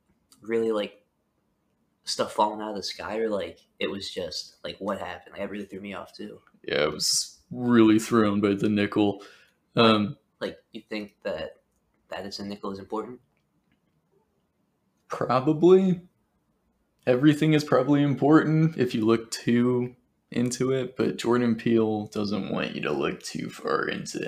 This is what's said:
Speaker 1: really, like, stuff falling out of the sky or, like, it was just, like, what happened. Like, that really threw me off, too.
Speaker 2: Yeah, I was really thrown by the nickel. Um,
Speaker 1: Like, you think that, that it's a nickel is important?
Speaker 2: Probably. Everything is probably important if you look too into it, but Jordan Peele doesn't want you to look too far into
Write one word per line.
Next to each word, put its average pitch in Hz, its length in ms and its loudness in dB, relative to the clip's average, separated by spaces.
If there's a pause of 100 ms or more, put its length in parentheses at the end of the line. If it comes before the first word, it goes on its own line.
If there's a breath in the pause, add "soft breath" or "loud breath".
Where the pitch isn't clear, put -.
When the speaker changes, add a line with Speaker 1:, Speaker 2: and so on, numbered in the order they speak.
(420)
Speaker 1:
really, 113 300 0
like, 104 320 -4 (960)
stuff - 300 -6
falling 107 300 -2
out 107 80 -6
of 101 60 -8
the 95 60 -6
sky 98 360 -8
or, 113 100 -2
like, 90 320 -6 (180)
it 95 100 -4
was - 220 -8
just, - 540 -10
like, - 160 -10
what 98 180 -4
happened. 87 360 -12
Like, 92 80 -10
that 101 80 -8
really 101 160 -10
threw 95 140 -14
me 101 140 -12
off, 85 180 -14
too. 104 280 -16 (260)
Speaker 2:
Yeah, - 160 0
I 156 60 4
was - 500 -4 (120)
really 120 500 6
thrown 104 400 2
by 101 140 2
the 104 140 -2
nickel. 104 540 0 (540 loud breath)
Um, 110 400 4 (240)
Speaker 1:
Like, 95 180 -8 (140)
you 110 160 -16
think 104 340 -10
that, 80 360 -8 (500)
that 90 180 -10
it's 98 140 -12
a 101 40 -10
nickel 101 280 -10
is 98 80 -10
important? 107 400 -8 (1900)
Speaker 2:
Probably. 165 920 4 (1040)
Everything 147 480 4
is 147 100 2
probably 143 380 2
important 151 760 4
if 123 180 0
you 113 100 0
look 113 260 2
too 123 640 0 (360)
into 123 420 -2
it, 127 240 -4
but 110 200 -2
Jordan 120 380 2
Peele 110 580 0
doesn't 104 400 -4
want 73 220 -4
you - 80 -8
to 73 100 -4
look 73 300 -4
too - 260 -8
far - 400 -4
into - 400 -8